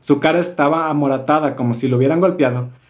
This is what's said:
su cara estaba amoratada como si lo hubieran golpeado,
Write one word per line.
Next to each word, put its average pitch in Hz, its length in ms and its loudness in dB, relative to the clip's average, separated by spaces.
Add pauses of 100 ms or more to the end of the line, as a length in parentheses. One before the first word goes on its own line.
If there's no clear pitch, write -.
su 143 180 0
cara 160 200 2
estaba 160 500 0
amoratada 143 680 0
como 123 180 -2
si 117 140 -4
lo 123 80 0
hubieran 139 240 2
golpeado, 131 480 0 (220)